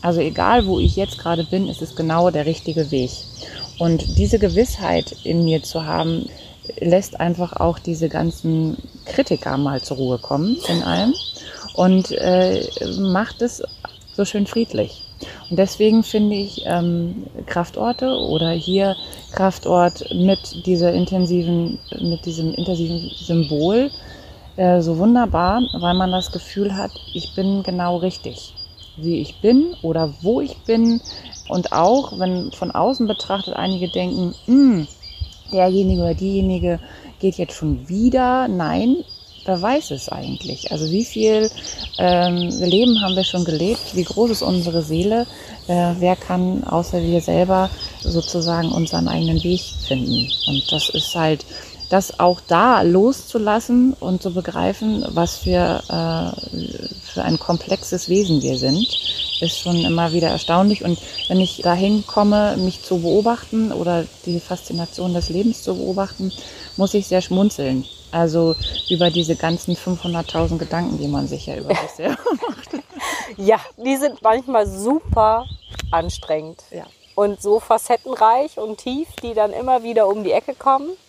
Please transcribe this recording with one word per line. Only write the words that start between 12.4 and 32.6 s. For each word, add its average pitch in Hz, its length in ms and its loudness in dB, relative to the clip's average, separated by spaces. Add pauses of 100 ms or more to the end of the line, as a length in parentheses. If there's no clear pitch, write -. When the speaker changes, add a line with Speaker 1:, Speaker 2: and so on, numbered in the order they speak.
Speaker 1:
macht 196 420 0
es 240 220 -4 (520)
so 202 100 0
schön 202 200 -2
friedlich. - 580 -2 (460)
Und 170 80 -2
deswegen 214 460 4
finde 208 320 2
ich, 202 300 -6
ähm, 175 600 -2 (200)
Kraftorte 233 640 -2 (100)
oder 165 340 0
hier 190 440 0 (360)
Kraftort 175 840 2
mit 185 520 0
dieser 175 280 4
intensiven, 175 880 0 (200)
mit 165 260 -4
diesem 160 280 -4
intensiven 170 640 -4
Symbol, 165 720 2 (680)
äh, 180 240 6
so 160 160 0
wunderbar, 202 640 4 (180)
weil 175 160 2
man 185 160 2
das 185 200 -2
Gefühl 196 440 -4
hat, 202 160 -4 (220)
ich 170 200 -8
bin 196 300 0
genau 175 340 -2
richtig, - 560 -6 (440)
wie 160 240 -2
ich - 200 -10
bin 277 400 6
oder 160 400 0
wo 226 200 2
ich 277 240 -8
bin. 226 360 4 (480)
Und - 220 -2
auch, 208 480 4
wenn 180 320 -2
von 180 200 -8